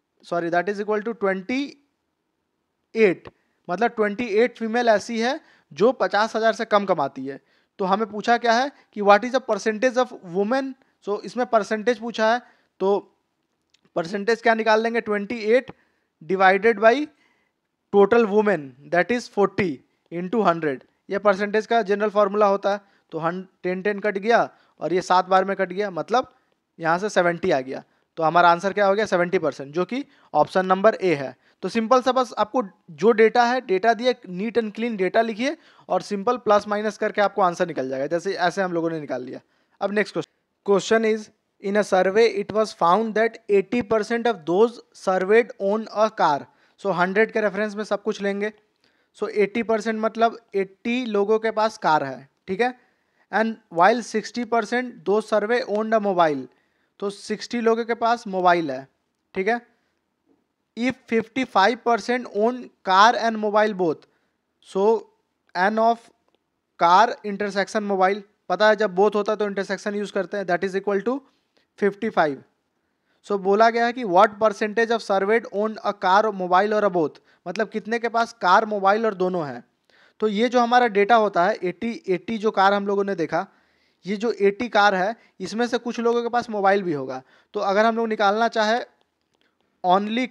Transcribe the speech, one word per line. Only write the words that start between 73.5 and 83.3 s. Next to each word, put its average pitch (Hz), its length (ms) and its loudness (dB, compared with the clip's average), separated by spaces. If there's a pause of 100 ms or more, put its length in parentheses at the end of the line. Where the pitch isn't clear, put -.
गया 233 160 0
है 240 80 -2
कि 254 120 -8
what 208 360 4
percentage 214 500 0
of 226 120 0
surveyed 202 500 0
own 214 320 -4
a 202 80 -2 (120)
car, 190 160 6 (120)
mobile 190 400 2
or 208 100 2
a 196 80 2
both, 165 280 -2 (260)
मतलब 208 240 -6
कितने 214 300 -6
के 233 100 -4
पास 226 320 -2
कार, 196 240 6
मोबाइल 208 400 0
और 214 80 0
दोनों 180 340 -2
हैं। 123 160 -12 (580)
तो 214 60 0
ये 220 220 0
जो 247 100 2
हमारा 240 280 4
डेटा 202 280 2
होता 196 300 2
है 214 180 0
एटी, 180 280 -6 (160)
एटी 185 300 -4
जो 208 140 -2
कार 196 220 4
हम 202 140 -2
लोगों 202 160 -2
ने 196 120 -4
देखा, 165 300 -4 (600)